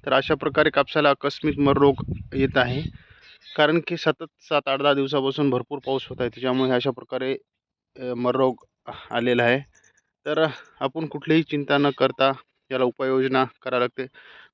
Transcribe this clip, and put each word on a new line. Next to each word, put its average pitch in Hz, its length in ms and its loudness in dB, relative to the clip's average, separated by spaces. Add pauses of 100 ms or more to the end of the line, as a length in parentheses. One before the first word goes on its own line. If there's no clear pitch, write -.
तर 135 80 0
अशा 135 220 2
प्रकारे 147 340 0
कापसाला 143 400 2
आकस्मिक 143 500 -2
मर 139 140 4
रोग 139 220 4 (380)
येत 135 240 0
आहे, 127 240 0 (760)
कारण 156 320 4
की 170 100 -6
सतत 160 260 -2 (160)
सात, 147 280 -2
आठ, 135 120 -2
दहा 143 140 4
दिवसापासून 139 560 0
भरपूर 127 300 -4
पाऊस 135 280 -4
होत 127 120 -14
आहे, 123 100 -2
त्याच्यामुळे 131 420 0
अशा 127 200 0
प्रकारे, 127 460 -6 (640)
अ, 127 140 -8
मर 123 220 0
रोग 131 200 2 (560)
आलेला 120 320 0
आहे. 123 160 4 (680)
तर 151 200 0 (340)
आपण 139 260 -4
कुठलीही 156 380 0
चिंता 143 340 -2
न 143 200 2
करता 135 340 2 (400)
याला 131 120 0
उपाययोजना 131 600 0 (180)
करावी 127 200 -2
लागते. 123 240 -4 (480)